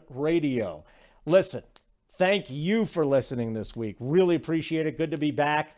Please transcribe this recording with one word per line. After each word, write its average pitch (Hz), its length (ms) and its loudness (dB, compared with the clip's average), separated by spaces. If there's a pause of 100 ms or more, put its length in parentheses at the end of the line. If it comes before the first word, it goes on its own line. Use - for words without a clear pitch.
Radio. 131 800 -2 (400)
Listen, 165 380 2 (500)
thank 190 360 0
you 185 360 0
for 160 200 -2
listening 123 460 0
this 110 240 -8
week. 110 240 -6
Really 170 360 4
appreciate 160 520 -2
it. 151 100 -6
Good 156 140 -2
to 160 60 -4
be 147 140 0
back. 151 460 0